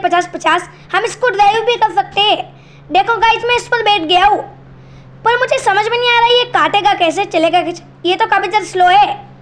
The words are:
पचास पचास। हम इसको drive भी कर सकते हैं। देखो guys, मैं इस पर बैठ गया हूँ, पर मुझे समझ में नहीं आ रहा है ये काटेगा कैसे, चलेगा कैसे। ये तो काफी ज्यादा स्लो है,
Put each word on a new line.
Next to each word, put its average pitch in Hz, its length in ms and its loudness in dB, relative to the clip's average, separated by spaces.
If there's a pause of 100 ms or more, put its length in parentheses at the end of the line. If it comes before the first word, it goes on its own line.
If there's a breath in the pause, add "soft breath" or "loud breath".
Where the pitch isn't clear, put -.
पचास 349 320 -2
पचास। 339 360 -2 (240 loud breath)
हम 403 120 -2
इसको 494 240 -2
drive 403 360 2
भी 480 100 0
कर 415 180 0
सकते - 280 -2
हैं। 392 300 0 (400 loud breath)
देखो 392 240 2
guys, 453 280 0
मैं 480 120 0
इस 466 120 -4
पर 466 160 -2
बैठ 415 180 0
गया 359 240 2
हूँ, 415 160 2 (840 loud breath)
पर 480 140 2
मुझे 523 200 0
समझ 427 240 0
में 453 140 -2
नहीं 480 120 0
आ 480 80 2
रहा 466 100 2
है 480 100 2
ये 494 80 2
काटेगा 403 480 0
कैसे, 339 320 -2
चलेगा 339 360 0
कैसे। 339 220 -8 (220)
ये 359 100 0
तो 440 100 0
काफी 392 220 0
ज्यादा 381 180 0
स्लो 370 200 0
है, 370 220 6 (340)